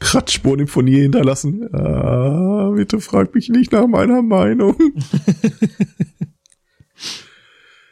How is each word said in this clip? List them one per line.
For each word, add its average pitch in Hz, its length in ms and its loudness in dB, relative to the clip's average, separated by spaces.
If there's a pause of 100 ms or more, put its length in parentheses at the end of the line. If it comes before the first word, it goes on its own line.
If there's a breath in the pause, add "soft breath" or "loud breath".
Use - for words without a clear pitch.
Kratzspuren - 600 -2
im 147 60 -2
Furnier 131 360 2
hinterlassen. 147 720 0
Ah, 180 1000 -2
bitte 208 260 -2
frag - 340 -2
mich 240 160 0
nicht 240 200 2
nach 240 160 4
meiner 240 360 2
Meinung. 208 560 2
<laughs> 302 160 2 (3000 loud breath)